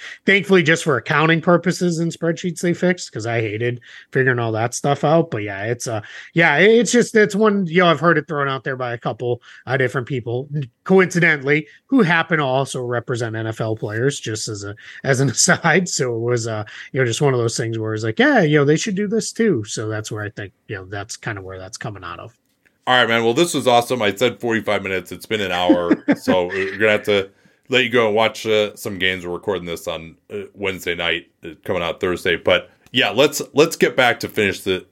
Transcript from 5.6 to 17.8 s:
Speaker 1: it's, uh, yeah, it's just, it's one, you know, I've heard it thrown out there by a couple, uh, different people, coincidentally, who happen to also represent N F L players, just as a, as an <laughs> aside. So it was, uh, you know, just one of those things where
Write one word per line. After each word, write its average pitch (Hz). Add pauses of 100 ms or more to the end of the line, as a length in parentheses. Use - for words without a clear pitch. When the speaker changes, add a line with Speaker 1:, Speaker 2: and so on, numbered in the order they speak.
Speaker 1:
it's, 117
uh, 110 (340)
yeah, 165
it's 220
just, 240
it's 208
one, 202
you 160
know, 180
I've 160
heard 165
it 151
thrown 143
out 135
there 139
by 127
a 117
couple, 120 (260)
uh, 127
different 131
people, 123 (360)
coincidentally, 165 (180)
who 262
happen 165
to 156
also 131
represent 120
N 113
F 110
L 110
players, 120
just 110
as 101
a, 101 (300)
as 131
an 139
<laughs> -
aside. 170
So 123
it 113
was, 117
uh, 107 (280)
you 143
know, 131
just 113
one 143
of 123
those 117
things 113
where 110